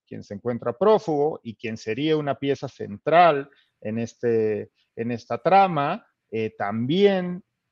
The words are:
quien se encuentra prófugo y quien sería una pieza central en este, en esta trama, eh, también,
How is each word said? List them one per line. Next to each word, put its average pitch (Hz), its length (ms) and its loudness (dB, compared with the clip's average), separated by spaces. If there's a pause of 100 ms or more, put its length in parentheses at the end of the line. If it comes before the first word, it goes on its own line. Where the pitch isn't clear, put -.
quien 107 180 -14
se - 100 -14
encuentra 120 400 -6
prófugo 165 680 0
y 113 140 -14
quien 110 220 -8
sería 143 400 -2
una 143 180 -2
pieza 139 320 -4
central 143 840 2 (300)
en 107 200 -6
este, 110 720 -2 (220)
en 117 180 -6
esta 117 260 -8
trama, 180 680 2 (260)
eh, 110 260 -4
también, 180 880 0 (280)